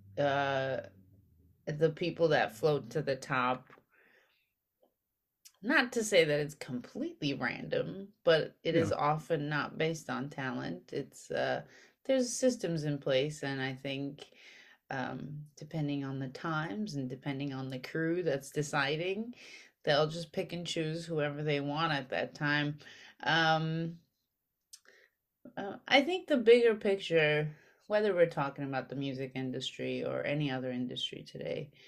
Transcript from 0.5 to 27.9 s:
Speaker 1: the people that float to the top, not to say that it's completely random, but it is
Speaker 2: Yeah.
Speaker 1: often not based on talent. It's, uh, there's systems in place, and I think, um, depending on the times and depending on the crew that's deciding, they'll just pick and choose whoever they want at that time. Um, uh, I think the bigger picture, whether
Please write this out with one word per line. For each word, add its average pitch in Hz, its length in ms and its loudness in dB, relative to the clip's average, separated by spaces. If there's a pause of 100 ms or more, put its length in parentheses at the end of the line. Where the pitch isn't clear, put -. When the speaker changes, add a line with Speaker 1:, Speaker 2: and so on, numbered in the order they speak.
Speaker 1:
the 151 240 2
people 165 360 0
that 139 300 4
float 147 320 2
to 156 120 -2
the 135 140 0
top, 127 540 0 (1900)
not 247 300 2
to 226 100 0
say 190 220 6
that 147 140 2
it's 147 160 -4
completely 147 800 -6
random, 160 720 -4 (180)
but 160 380 4
it 165 120 0
is 165 140 4
Speaker 2:
Yeah. - 80 0
Speaker 1:
often 151 500 0
not 147 300 -4
based 160 320 -2
on 127 200 -4
talent. 135 640 -8
It's, - 380 -10
uh, 131 320 0 (440)
there's 254 280 2
systems 170 500 0
in 147 140 -2
place, 143 460 0
and 135 180 -2
I 135 140 -2
think, 139 500 -6 (640)
um, 147 560 -6 (100)
depending 147 480 -4
on 135 140 -6
the 135 120 -6
times 165 640 -6
and 131 120 -4
depending 135 460 -6
on 131 160 -6
the 131 100 -6
crew 165 440 -2
that's 139 260 -2
deciding, 156 840 -2 (480)
they'll 151 240 4
just 165 260 -8
pick 175 180 -4
and 170 140 -8
choose 165 400 -2
whoever 147 380 -2
they 147 160 2
want 151 340 0
at 135 160 -4
that 123 240 -2
time. 147 460 0 (440)
Um, 160 760 2 (1600)
uh, 196 220 -8 (100)
I 277 140 8
think 359 260 -2
the 294 100 4
bigger 233 380 8
picture, 156 800 2 (320)
whether 214 280 2